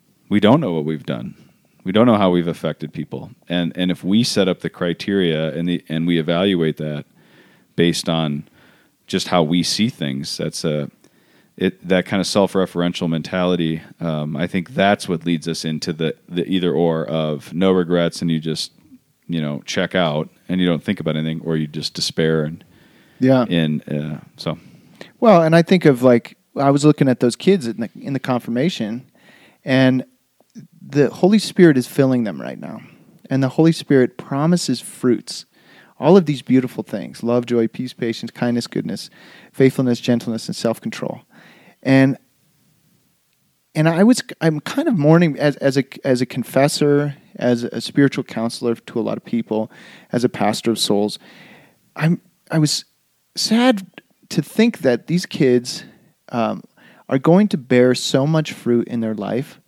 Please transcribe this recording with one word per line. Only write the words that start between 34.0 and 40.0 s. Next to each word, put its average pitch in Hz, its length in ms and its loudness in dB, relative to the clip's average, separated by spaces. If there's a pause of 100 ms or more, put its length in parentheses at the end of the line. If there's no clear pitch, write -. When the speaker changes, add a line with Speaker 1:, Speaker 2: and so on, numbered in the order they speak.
Speaker 2:
promises 147 640 -2
fruits, - 640 -4 (560)
all 165 160 6
of 175 100 4
these 139 160 -4
beautiful 127 400 0
things, 71 400 -10
love, 120 240 0
joy, 117 220 0
peace, 127 240 -10
patience, 117 400 -8
kindness, 120 340 -4
goodness, 101 440 -8 (420)
faithfulness, 127 480 2